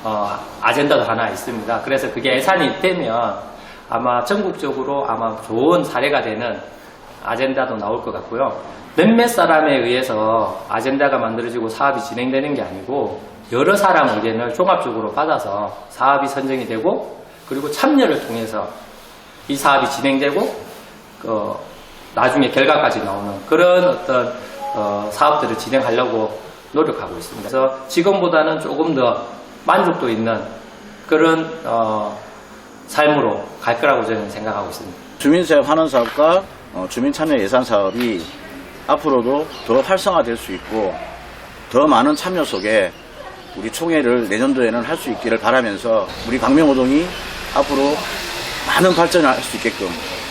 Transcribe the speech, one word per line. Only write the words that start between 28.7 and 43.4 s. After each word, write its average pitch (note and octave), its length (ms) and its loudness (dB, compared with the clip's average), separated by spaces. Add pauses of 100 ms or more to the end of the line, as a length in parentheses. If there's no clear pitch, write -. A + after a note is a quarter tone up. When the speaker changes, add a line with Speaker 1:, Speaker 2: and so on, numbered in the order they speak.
Speaker 1:
더 B2 260 2 (440)
만족도 E3+ 420 2
있는 A2+ 340 0 (680)
그런, D#3+ 380 4 (200)
어, G#2+ 520 -2 (680)
삶으로 D3+ 560 2 (180)
갈 A#2 160 0
거라고 C3+ 260 4
저는 G#2+ 260 -4
생각하고 G#2 400 -6
있습니다. - 280 -14 (200)
Speaker 2:
주민세 D#3+ 440 4
환원 D#3 280 4
사업과, D3+ 520 4 (320)
어, - 160 -6
주민 - 220 -2
참여 D#3 280 0
예산 G#2 240 4
사업이 G#2+ 580 0 (640)
앞으로도 C3+ 580 2 (220)
더 B2+ 140 4
활성화될 D3+ 560 2
수 - 160 -10
있고 G2 400 -4 (760)
더 C#3 160 4
많은 C#3 300 4
참여 F#3 280 -4
속에 G2+ 480 0 (680)